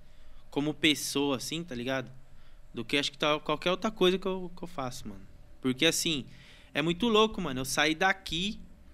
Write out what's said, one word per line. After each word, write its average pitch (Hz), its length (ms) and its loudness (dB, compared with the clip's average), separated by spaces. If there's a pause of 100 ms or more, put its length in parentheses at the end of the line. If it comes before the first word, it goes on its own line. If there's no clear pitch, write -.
(500)
como 147 240 0
pessoa, 143 600 2
assim, 156 260 -4
tá 170 140 -8
ligado? 131 340 -4 (640)
Do 117 100 -4
que - 120 0
acho 143 160 0
que - 60 -18
tá, 151 200 4
qualquer 156 320 0
outra 185 220 0
coisa 185 260 4
que 185 80 -4
eu, 185 300 -4
que - 80 -12
eu - 40 -6
faço, 127 380 -6
mano. 101 140 -10 (400)
Porque, 127 260 2
assim, 156 380 2 (500)
é 143 80 2
muito 175 260 2
louco, 220 320 6
mano. 135 200 -2
Eu 135 40 -2
sair 151 300 4
daqui 190 640 0 (360)